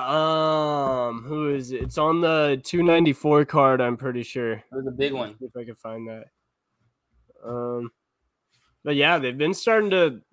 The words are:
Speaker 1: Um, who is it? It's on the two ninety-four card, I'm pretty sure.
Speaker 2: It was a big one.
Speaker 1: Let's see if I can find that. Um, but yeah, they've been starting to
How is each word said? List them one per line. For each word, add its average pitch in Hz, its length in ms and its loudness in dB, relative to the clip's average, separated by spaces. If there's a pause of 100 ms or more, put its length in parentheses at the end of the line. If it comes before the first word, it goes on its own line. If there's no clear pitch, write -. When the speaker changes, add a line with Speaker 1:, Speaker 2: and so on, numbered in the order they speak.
Speaker 1:
Um, 147 1160 0
who 151 280 -4
is 131 200 -6
it? 120 100 -6
It's 127 160 -6
on 160 220 2
the 151 420 2
two 175 220 -2
ninety-four 151 640 4
card, 135 340 4
I'm 123 160 0
pretty 123 260 -6
sure. 117 300 -4
Speaker 2:
It 104 180 -8
was 131 160 -8
a 131 60 -6
big 139 200 -2
one. 120 180 -6
Speaker 1:
Let's 110 100 -20
see 127 60 -12
if 117 100 -18
I 120 80 -10
can 113 100 -16
find 113 320 -12
that. 110 200 -16 (1200)
Um, 120 460 -8 (920)
but 147 100 0
yeah, 151 240 4
they've 127 180 -4
been 151 180 0
starting 220 360 2
to 165 300 2 (120)